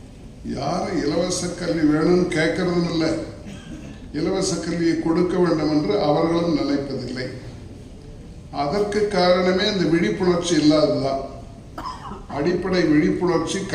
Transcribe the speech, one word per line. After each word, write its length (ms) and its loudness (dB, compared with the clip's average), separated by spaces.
யாரும் 480 -2
இலவச 440 -2
கல்வி 240 0
வேணும்னு 320 4
கேட்கறதும் 560 0
இல்லை, 180 2
இலவச 320 0
கல்வியை 400 0
கொடுக்க 400 2
வேண்டும் 320 2
என்று 180 2
அவர்களும் 520 2
நினைப்பதில்லை. 680 -4
அதற்கு 380 0
காரணமே 560 4
இந்த 200 0
விழிப்புணர்ச்சி 680 2
இல்லாததுதான். 600 4
அடிப்படை 440 0
விழிப்புணர்ச்சி 680 2